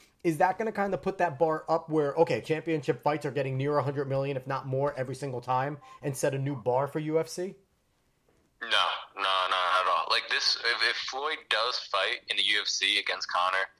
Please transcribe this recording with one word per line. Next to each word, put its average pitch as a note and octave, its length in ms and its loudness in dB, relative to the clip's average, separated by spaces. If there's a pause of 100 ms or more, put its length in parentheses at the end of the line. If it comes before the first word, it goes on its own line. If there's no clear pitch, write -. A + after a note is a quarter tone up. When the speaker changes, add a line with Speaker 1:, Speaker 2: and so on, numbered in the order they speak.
(220)
Speaker 1:
is D#3+ 160 2
that F#3 200 4
gonna A3 140 -2
kinda G3+ 260 0
put F#3+ 200 -4
that E3 220 2
bar D#3 280 2
up E3 200 0
where, D3+ 260 2
okay, D#3+ 260 4
championship D#3 640 0
fights D3+ 240 2
are C#3 60 -2
getting C3+ 240 0
near C#3+ 220 2
a C3 40 4
hundred C#3 260 -2
million, C3+ 280 0
if B2+ 100 -8
not C3+ 200 -4
more, C#3 300 0
every C3 200 -4
single B2+ 240 -6
time, C3 380 0 (240)
and C#3+ 140 -4
set C#3 180 0
a C#3 40 -2
new C#3 160 -2
bar B2 320 2
for D#3 140 -4
U D#3 180 0
F D#3+ 100 -2
C? F#3+ 280 -8 (1040)
Speaker 2:
No, G#2+ 260 2 (280)
no, G2 80 -6
no, - 0 -
not F#2 640 2
at - 20 0
all. E2+ 220 2
Like, A2+ 180 0
this, - 300 0
if, A#2 320 0
if A2+ 60 -2
Floyd C#3+ 420 -4 (100)
does A#2 300 0
fight G#2 480 -2
in G#2+ 100 -4
the G2 60 2
U G#2 180 2
F G2 60 -4
C G2+ 320 0
against F#2 320 -4
Conor, F#2 500 0